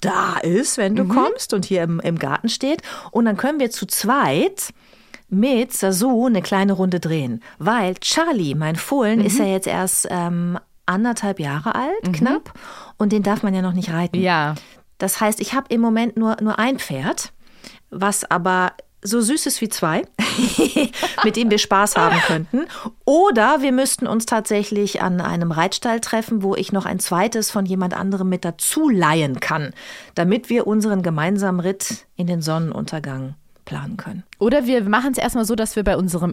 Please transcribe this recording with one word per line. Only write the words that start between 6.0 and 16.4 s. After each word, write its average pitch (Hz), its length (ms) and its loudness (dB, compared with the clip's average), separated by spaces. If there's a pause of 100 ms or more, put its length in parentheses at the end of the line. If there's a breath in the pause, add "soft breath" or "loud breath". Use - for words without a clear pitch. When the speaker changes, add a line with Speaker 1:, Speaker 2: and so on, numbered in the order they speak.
Speaker 1:
eine 214 140 2
kleine 196 320 2
Runde 185 260 0
drehen. 139 420 -2 (180 loud breath)
Weil 185 360 0
Charlie, 240 600 0
mein 156 200 0
Fohlen, 226 440 0
Speaker 2:
Mhm. 208 60 4
Speaker 1:
ist 214 140 2
ja 214 60 2
jetzt 190 220 0
erst, 180 420 -2
ähm, 175 480 -2 (300)
anderthalb 202 520 -2
Jahre 147 360 -2
alt, 311 320 -4
Speaker 2:
Mhm. 185 60 0
Speaker 1:
knapp. 254 400 0 (440 loud breath)
Und 214 140 2
den 214 120 2
darf 202 200 0
man 196 100 0
ja 185 80 0
noch 185 120 0
nicht 180 200 -2
reiten. 175 260 -2
Speaker 2:
Ja. 160 360 2 (420 loud breath)
Speaker 1:
Das - 240 -2
heißt, 214 180 0
ich - 140 -6
hab 269 180 -2
im 233 100 2
Moment 226 360 0
nur, 220 240 0